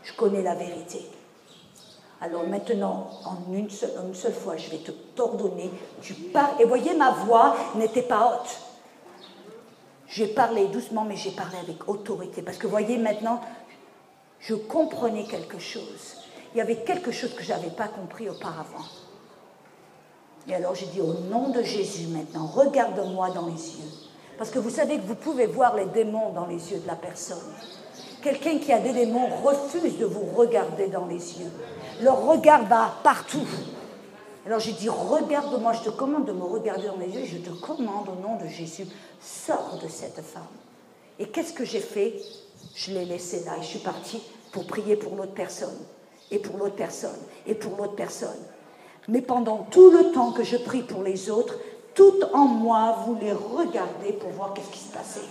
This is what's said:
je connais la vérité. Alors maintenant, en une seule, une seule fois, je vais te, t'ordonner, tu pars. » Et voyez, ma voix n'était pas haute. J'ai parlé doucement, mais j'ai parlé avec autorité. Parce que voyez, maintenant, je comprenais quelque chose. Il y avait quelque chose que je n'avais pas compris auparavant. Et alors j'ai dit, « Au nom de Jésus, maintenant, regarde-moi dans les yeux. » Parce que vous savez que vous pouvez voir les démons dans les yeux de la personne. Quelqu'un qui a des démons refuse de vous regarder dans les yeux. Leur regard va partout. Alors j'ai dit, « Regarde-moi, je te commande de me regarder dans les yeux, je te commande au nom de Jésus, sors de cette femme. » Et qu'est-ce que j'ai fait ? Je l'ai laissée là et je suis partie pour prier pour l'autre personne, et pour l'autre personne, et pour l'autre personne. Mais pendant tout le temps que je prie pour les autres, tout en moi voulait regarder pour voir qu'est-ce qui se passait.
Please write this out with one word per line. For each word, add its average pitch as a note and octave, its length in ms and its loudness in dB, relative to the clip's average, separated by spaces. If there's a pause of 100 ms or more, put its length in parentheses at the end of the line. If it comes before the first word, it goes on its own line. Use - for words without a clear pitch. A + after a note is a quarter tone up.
je - 100 -16
connais G3+ 280 2
la F3 140 -2
vérité. F3 520 -10 (1120)
Alors E3+ 280 -6
maintenant, G3 640 -2 (140)
en F#3 120 -8 (160)
une G#3 160 -4
seule, - 240 -6 (140)
une F#3 80 -10
seule A3+ 180 -4
fois, E3+ 240 -6
je D#3+ 140 -12
vais D#3+ 60 -10
te, - 140 -12
t'ordonner, F#3+ 800 -4 (320)
tu - 140 -14
pars. » C#4+ 440 0
Et A#3 60 10
voyez, B3 300 2
ma C#4 160 6
voix A3+ 440 6 (200)
n'était A3 260 2
pas A#3+ 400 4
haute. - 160 -10 (1500)
J'ai G#3 200 -2
parlé A3+ 380 2
doucement, G#3+ 420 -4
mais G3 80 -6
j'ai F#3 160 -8
parlé F3+ 300 -8
avec E3+ 260 -12
autorité. G3 540 -6
Parce F3+ 160 -10
que - 100 -8
voyez, G#3+ 300 0
maintenant, A3+ 420 0 (1000)
je A3 140 -4
comprenais A3 680 -2
quelque - 360 -10
chose. - 560 -14 (380)
Il A3+ 40 0
y A#3 40 2
avait A3 160 0
quelque F4+ 340 -2
chose - 240 -6
que - 80 -10
je E3+ 60 -10
n'avais E3+ 200 -4
pas - 180 -6
compris G3 420 -10
auparavant. D#3+ 560 -10 (1600)
Et F#3 80 -4
alors F3+ 200 -2
j'ai F#3 120 -8
dit, « F#3 140 -4
Au A#3 120 0 (160)
nom B3 200 0
de A#3+ 120 0
Jésus, F3+ 460 -4
maintenant, D#3+ 400 -6
regarde-moi F#3+ 840 2
dans F3 160 -6
les E3+ 40 -6
yeux. » - 400 -12 (460)
Parce A3 120 -8
que - 80 -2
vous A#3 120 -2
savez C#4+ 280 0
que G3 80 -6
vous G#3+ 100 -6
pouvez C4 300 0
voir A#3 300 4
les G#3 100 0
démons G#3+ 440 0
dans F3 180 -6
les E3+ 240 -8
yeux F#3 80 -4
de E3 80 -10
la E3+ 80 -6
personne. F3 420 -12 (840)
Quelqu'un D4 340 0
qui C4+ 140 0
a A3+ 80 8
des A#3+ 140 0
démons A#3+ 340 2 (160)
refuse C#4+ 540 2
de A3+ 80 0
vous F3 200 -2 (100)
regarder G#3+ 520 4
dans F3+ 180 -4
les F3 340 -8
yeux. E3+ 120 -10 (500)
Leur B3+ 240 6
regard D4 380 8
va A3+ 400 4
partout. C#4 420 2 (1000)
Alors A3 140 0
j'ai A3 120 -4
dit, « G3+ 180 -4
Regarde-moi, B3 840 0
je A3+ 80 -2
te A3 80 -2
commande C4+ 360 0
de G#3+ 60 -4
me F3+ 140 -4
regarder G3 420 -4
dans F#3+ 100 -6
les F3+ 160 -6
yeux, B3+ 120 -6
je E3+ 120 -8
te E3+ 120 -10
commande G#3 580 -6
au F#3 80 -8 (120)
nom A3+ 140 -4
de E3 60 -8
Jésus, E3 400 -10 (340)
sors - 600 -6
de E3 60 -10
cette - 360 -12
femme. » E3 220 -16 (720)
Et G3+ 80 -6
qu'est-ce - 260 -6
que B3 120 -4
j'ai G3 160 -4
fait ? G#3+ 340 -2 (600)
Je - 160 -8
l'ai F#3 140 -4
laissée F3+ 400 -8
là E3 120 -8
et D#3+ 40 -8
je D#3+ 60 -10
suis D3+ 120 -10
partie F#3+ 420 -10 (300)
pour E3+ 140 -8
prier G3+ 300 0
pour - 200 -6
l'autre F#3+ 180 -8
personne, - 440 -8 (540)
et G#3 80 -2
pour F#3 180 -8
l'autre G3+ 180 -4
personne, - 420 -8 (300)
et G#3+ 80 0
pour G3 220 -8
l'autre G3+ 180 -6
personne. - 420 -8 (720)
Mais A#3+ 140 2
pendant A3+ 500 0
tout F#4 200 12
le F4 200 8
temps A#3+ 200 4
que A#3 120 0
je A#3 140 0
prie B3 260 -2
pour G3 180 -6
les G3 280 -4
autres, A3 260 0 (400)
tout G4 240 12 (140)
en C#4 120 8
moi A3+ 600 4
voulait G#3+ 280 0
regarder G3+ 840 -2
pour G#3 120 -8
voir G3 220 -6
qu'est-ce - 160 -10
qui - 100 -16
se - 140 -16
passait. - 380 -12